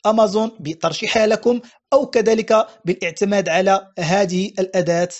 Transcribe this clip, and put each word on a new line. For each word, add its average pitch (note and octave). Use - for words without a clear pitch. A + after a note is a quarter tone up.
أمازون A3
بترشيحها E3
لكم، A#3
أو C#4
كذلك A3
بالاعتماد F#3
على F#3+
هذه F#3
الأداة F3